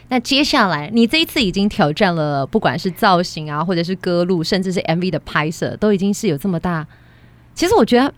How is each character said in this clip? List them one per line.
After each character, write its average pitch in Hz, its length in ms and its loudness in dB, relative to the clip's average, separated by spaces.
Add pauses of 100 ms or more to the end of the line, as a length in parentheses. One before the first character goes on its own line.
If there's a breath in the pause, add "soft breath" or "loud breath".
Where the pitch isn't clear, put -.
那 247 120 0
接 262 240 0
下 240 240 2
来， 147 240 -4
你 233 120 4
这 320 140 2
一 330 60 2
次 320 180 -2
已 185 80 0
经 196 180 0
挑 151 240 2
战 180 220 2
了， 147 320 -2
不 220 140 -2
管 135 180 0
是 190 140 -4
造 185 280 2
型 156 320 -6
啊， 151 120 -2
或 185 100 0
者 170 80 0
是 170 140 -4
歌 175 280 0
路， 180 160 0
甚 180 220 0
至 185 100 -2
是 170 60 -2
M 165 220 -2
V 185 100 -2
的 151 80 -2
拍 156 320 -4
摄， - 280 -6
都 214 140 2
已 196 60 2
经 202 160 0
是 214 140 -4
有 147 100 0
这 202 100 -4
么 170 120 -2
大。 165 260 -4 (720 soft breath)
其 330 100 0
实 403 80 4
我 392 80 6
觉 240 160 4
得 277 200 2